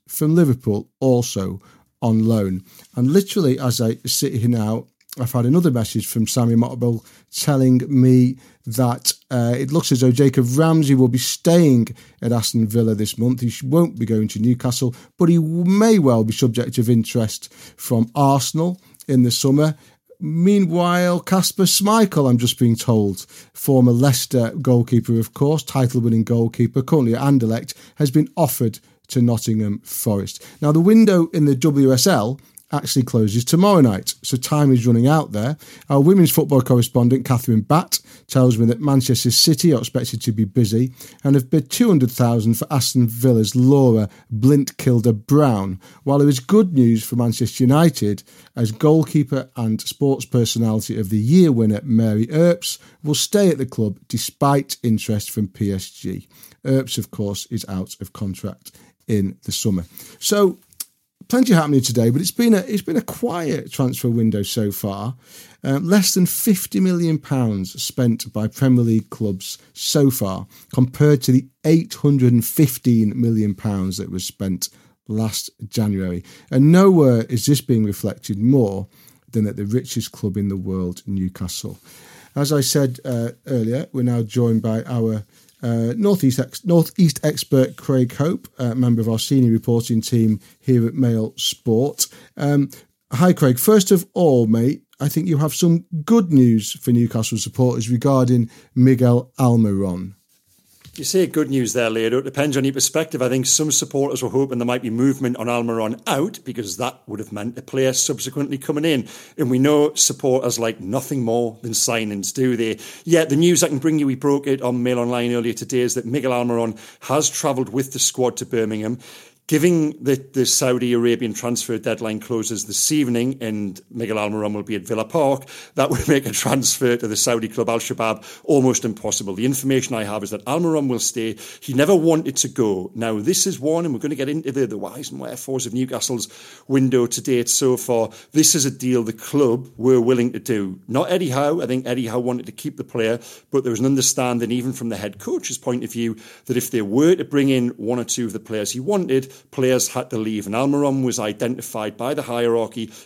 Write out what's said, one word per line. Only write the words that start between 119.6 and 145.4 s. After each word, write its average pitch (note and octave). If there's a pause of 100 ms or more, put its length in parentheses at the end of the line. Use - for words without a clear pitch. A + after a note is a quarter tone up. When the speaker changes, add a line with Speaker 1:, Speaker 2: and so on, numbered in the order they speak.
Speaker 2:
the, C3+ (160)
the C3
Saudi B2
Arabian A#2
transfer A#2
deadline A2
closes G#2+
this -
evening C3
and G#2
Miguel A2
Almiron G#2
will G#2
be G#2+
at F#2
Villa A2
Park, C#3 (280)
that C#3
would C3+
make C#3
a F#2+
transfer B2+
to A#2
the G#2+
Saudi A2+
club A2
Al A#2
Shabab A2+ (200)
almost C3
impossible. G#2
The A2
information C3+
I A2
have G2+
is G2
that G#2
Almiron D#3
will A#2+
stay. A2 (260)
He C#3
never D3+
wanted D#3+
to -
go. G#2
Now, A2+
this D3+
is E3+
one, D#3+
and D3
we're A2
gonna D3
get C3+
into D3
the, B2+
the G#2
whys G2
and -
wherefores B2
of A2
Newcastle's B2+ (380)
window C3
to A#2+
date A#2+
so C3
far. A2+ (220)
This D3+
is C#3+
a C3+
deal B2+
the A2
club C3 (100)
were B2+
willing A#2+
to A#2
do. G2
Not C3+
Eddie F3+
Howe. D3
I F3
think B2+
Eddie B2
Howe A2+
wanted B2
to -
keep -
the C3
player, A#2 (300)
but C3+
there B2
was A2
an B2+
understanding, B2
even B2
from A#2+
the G#2+
head G#2
coach's B3+